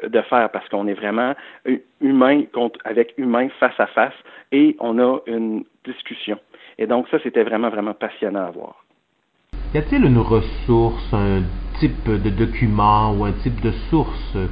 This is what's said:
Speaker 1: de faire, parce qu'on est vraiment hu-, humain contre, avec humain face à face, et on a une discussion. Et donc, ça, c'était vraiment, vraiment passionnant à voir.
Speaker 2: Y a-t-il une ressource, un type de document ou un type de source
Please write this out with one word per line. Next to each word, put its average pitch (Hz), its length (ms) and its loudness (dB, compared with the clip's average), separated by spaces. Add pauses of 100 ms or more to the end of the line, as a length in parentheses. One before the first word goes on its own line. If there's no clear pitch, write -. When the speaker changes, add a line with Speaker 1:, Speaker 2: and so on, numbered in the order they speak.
Speaker 1:
de 113 160 0
faire, 117 280 0
parce - 200 -10
qu'on 104 180 -2
est 101 60 -2
vraiment 110 400 -2 (320)
hu-, 127 160 -2 (180)
humain 139 420 4 (100)
contre, 120 320 -4
avec 113 320 0
humain 127 320 0 (120)
face 123 180 2
à 107 80 2
face, 117 280 0 (360)
et 147 300 4
on 117 180 -2
a 127 280 2
une 113 380 -4 (200)
discussion. - 540 -10 (400)
Et 110 80 -2
donc, 123 220 0
ça, 160 140 0
c'était 117 220 2
vraiment, 110 260 0
vraiment 104 240 -4
passionnant 101 520 -4
à 87 40 -8
voir. - 340 -16 (880)
Speaker 2:
Y 151 60 -2
a-t-il 254 260 2
une 127 140 6
ressource, 113 960 0
un 98 280 0 (360)
type 123 320 -2
de 104 180 0
document 107 840 2
ou 104 100 0
un 101 80 0
type 113 280 -4
de 110 100 0 (180)
source - 480 -2 (160)